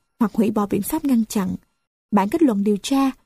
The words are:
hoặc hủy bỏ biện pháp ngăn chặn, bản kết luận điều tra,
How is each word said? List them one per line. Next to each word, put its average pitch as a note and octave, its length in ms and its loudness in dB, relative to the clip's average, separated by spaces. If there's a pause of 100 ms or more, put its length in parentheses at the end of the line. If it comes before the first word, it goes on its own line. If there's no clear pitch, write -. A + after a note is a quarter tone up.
(180)
hoặc A3 140 0
hủy A3 180 0
bỏ G#3 160 0
biện G3+ 160 -2
pháp D#4 220 -4
ngăn A#3+ 200 2
chặn, F#3 300 -4 (560)
bản G3 180 2
kết E4 140 0
luận G#3 220 2
điều G#3 120 2
tra, C4+ 340 0 (160)